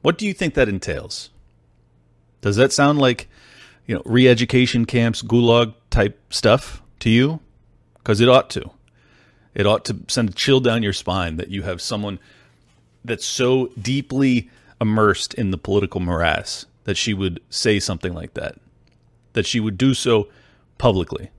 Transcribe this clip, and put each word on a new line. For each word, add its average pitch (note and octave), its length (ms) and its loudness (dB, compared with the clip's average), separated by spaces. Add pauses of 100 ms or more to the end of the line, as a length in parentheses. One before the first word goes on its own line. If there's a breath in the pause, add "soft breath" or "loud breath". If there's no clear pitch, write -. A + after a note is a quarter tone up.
What F3 160 2
do G#3+ 100 -4
you F#3+ 60 -4
think F3 200 -4
that B2+ 160 2
entails? F2+ 600 -8 (1120)
Does G2+ 160 -2
that C3+ 160 2
sound D3 260 2
like, B2+ 280 0 (600 soft breath)
you A2 80 -4
know, - 100 -6
re-education B2 800 4
camps, A#2 380 -2
gulag A#2 500 2 (160)
type G2+ 300 0 (100)
stuff - 540 0 (160)
to - 100 -2
you? C3+ 300 2 (640)
'Cause G#2 160 0
it A#2+ 100 6
ought B2+ 220 6
to. - 180 -10 (840 soft breath)
It G2+ 120 0
ought G#2 200 2
to - 220 -6
send A#2 220 -2
a F2+ 40 -10
chill C3 280 2
down A#2 200 0
your G2+ 120 -2
spine F2+ 420 -4
that - 140 -8
you G2 140 -8
have F#2 180 -8
someone G#2 380 -8 (840 soft breath)
that's A#2 220 -8
so B2+ 440 0 (100)
deeply C3 680 0 (300 soft breath)
immersed G#2+ 540 0
in G#2 180 -2
the F#2 60 -4
political G2 420 -2
morass E2+ 680 -2 (200)
that G2+ 100 -4
she - 180 -4
would F#2+ 360 -4
say G#2+ 300 0
something F2+ 340 -6
like E2+ 220 -12
that, - 200 -10 (800)
that G#2+ 120 -2
she - 140 -2
would G#2+ 180 -4
do C3 160 2
so A2 360 0 (480 soft breath)
publicly. F#2+ 600 -2